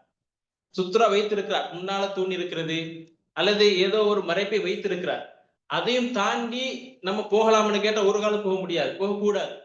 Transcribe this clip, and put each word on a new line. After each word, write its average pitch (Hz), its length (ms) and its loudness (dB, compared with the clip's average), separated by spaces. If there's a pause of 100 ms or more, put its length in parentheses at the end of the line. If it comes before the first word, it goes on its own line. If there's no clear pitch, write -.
(760)
சுத்ரா 190 340 2
வைத்திருக்கிறார், 196 600 -2
முன்னால 185 320 -4 (100)
தூண் 185 220 -2
இருக்கிறது 165 420 -4 (600)
அல்லது 202 280 4 (140)
ஏதோ 190 240 2
ஒரு 208 180 2
மறைப்பை 196 400 0
வைத்திருக்கிறார், 180 640 -4 (460)
அதையும் 233 440 0
தாண்டி 233 500 -2 (380)
நம்ம 202 260 -2
போகலாம்னு 214 540 4
கேட்டா 214 220 2
ஒரு 202 160 4
காலம் 208 260 0
போக 190 140 0
முடியாது, 170 380 -2
போகக்கூடாது. 202 560 0 (120)